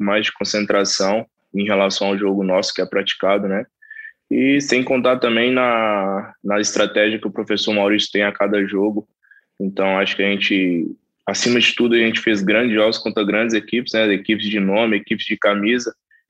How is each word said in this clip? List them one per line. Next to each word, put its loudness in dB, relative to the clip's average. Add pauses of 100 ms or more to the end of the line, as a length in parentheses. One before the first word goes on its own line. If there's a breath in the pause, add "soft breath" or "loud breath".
mais 0
de -4
concentração 0 (280)
em -2
relação 0
ao 0
jogo 0
nosso 0
que -4
é -2
praticado, 0
né? -4 (640 loud breath)
E 2
sem 0
contar 2
também 2
na, 0 (100)
na 0
estratégia 2
que -8
o -4
professor -2
Maurício 2
tem 0
a 0
cada 0
jogo. -2 (540 soft breath)
Então, 0
acho 0
que -2
a 2
gente, 0 (300)
acima 0
de 2
tudo, 2
a 4
gente 2
fez 0
grandes 2
jogos 2
contra -4
grandes 0
equipes, -4
né? 2
Equipes -2
de -2
nome, 2
equipes -6
de -4
camisa. 0 (360 soft breath)